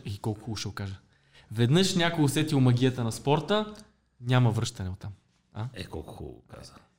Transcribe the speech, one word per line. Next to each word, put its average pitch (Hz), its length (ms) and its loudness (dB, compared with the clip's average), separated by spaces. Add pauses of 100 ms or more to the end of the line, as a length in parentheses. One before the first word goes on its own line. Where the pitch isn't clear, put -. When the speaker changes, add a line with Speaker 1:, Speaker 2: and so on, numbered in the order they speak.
Speaker 1:
и 101 120 -6
колко 107 220 -6
хубаво 110 160 -10
ще 101 140 -8
го - 60 -12
кажа. 98 200 -8 (560)
Веднъж 139 440 4
някой 165 300 2
усетил 151 340 2
магията 123 440 4
на 113 80 -2
спорта, 202 640 0 (480)
няма 123 300 4
връщане 98 380 -4
оттам. 98 220 -12 (420)
А? 107 200 -8
Speaker 2:
Е, 92 100 -14
колко - 300 -12
хубаво - 340 -14
каза. - 260 -20 (260)